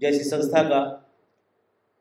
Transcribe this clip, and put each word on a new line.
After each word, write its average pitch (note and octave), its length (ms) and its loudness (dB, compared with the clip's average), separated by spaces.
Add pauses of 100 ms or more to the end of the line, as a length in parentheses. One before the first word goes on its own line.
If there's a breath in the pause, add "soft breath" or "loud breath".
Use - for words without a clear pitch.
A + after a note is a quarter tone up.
जैसी C#3+ 220 0
संस्था D3+ 400 0
का, C#3 160 2 (1200)